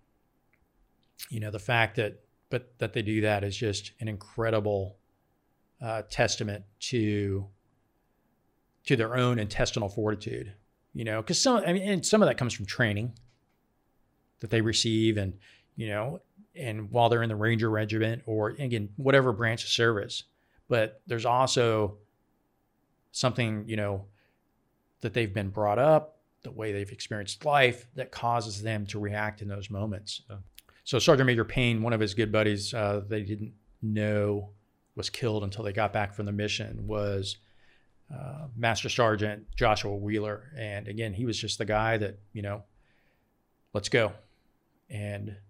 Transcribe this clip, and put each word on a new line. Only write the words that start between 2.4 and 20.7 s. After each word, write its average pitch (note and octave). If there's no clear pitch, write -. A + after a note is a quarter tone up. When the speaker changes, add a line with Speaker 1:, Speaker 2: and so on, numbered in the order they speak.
Speaker 1:
but -
that -
they B2
do G#2+
that G#2
is G2
just G#2
an A2
incredible, G#2
uh, A2+
testament G#2+
to, G#2
to C#3+
their A2+
own B2
intestinal G#2+
fortitude, G#2+
you B2
know, A2
'cause -
some, A#3+
I E3+
mean, G3
and G3
some G#3+
of F#3
that B2
comes A#2+
from G2
training A2
that G#2+
they A2+
receive A2
and, G2
you A2+
know, A2
and G#2+
while A#2
they're A#2
in A2+
the A2
Ranger A2
Regiment A2
or, G#2+
again, A#2
whatever C3
branch A2+
of -
service, A#2
but A2